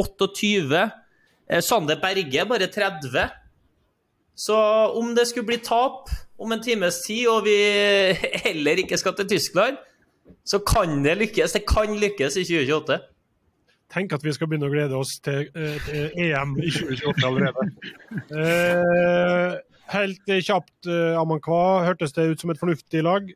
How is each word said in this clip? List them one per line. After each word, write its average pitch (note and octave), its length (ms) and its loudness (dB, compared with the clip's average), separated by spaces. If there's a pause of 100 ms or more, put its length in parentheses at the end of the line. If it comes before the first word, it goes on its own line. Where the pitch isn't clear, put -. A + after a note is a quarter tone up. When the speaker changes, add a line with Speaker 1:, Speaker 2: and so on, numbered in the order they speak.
Speaker 1:
åtteogtyve. F#3+ 880 0 (640)
Eh, E3+ 100 2
Sander D#3 400 0
Berge, F#3 480 0
bare F#3+ 240 0
tredve. E3+ 560 -2 (1040)
Så - 240 -2 (400)
om A#3 180 -2
det A#3+ 140 4
skulle A#3+ 220 -4
bli A#3 100 -2
tap B3 480 0 (320)
om A3 140 -4
en A3 100 -4
times G3 400 0
tid, A#3 240 -2
og A3 160 4
vi G#3 120 4 (480)
<laughs> F#3+ 420 0
heller E3 340 0
ikke F3 180 -2
skal F#3 200 -2
til G3+ 160 -2
Tyskland, G#3+ 420 0 (680)
så G3+ 200 -2
kan D#3+ 400 2
det E3 160 2
lykkes. F3+ 380 0
Det G#3 100 -12
kan G#3+ 320 2
lykkes G3 400 -2
i F3 80 -2
tjue E3 160 0
tjueåtte. D3 380 0 (880)
Speaker 2:
Tenker F3 260 -4
at - 60 -10
vi D3+ 80 -2
skal D#3+ 180 -4
begynne D3+ 200 -2
å - 20 -2
glede C#3+ 240 0
oss C3 280 -6
til, C#3+ 280 -4
eh, D3+ 240 -8 (100)
til D3+ 380 -6
E E3 140 0
M C#3 200 -4
i D#3+ 140 -2
tjue C#3 240 -4
tjueåtte B2+ 320 0
allerede. C3 440 0
<laughs> - 40 -18 (560)
Eh, F3 1200 2 (380)
helt, G3 360 -4
eh, F#3+ 120 2
kjapt, F3 480 -2
eh, E3+ 320 0
Amankwa, E3+ 640 2
hørtes E3+ 320 -2
det D#3+ 140 2
ut D#3 100 -2
som E3+ 120 -4
et D3+ 80 -10
fornuftig E3 440 -2
lag? F#3+ 320 2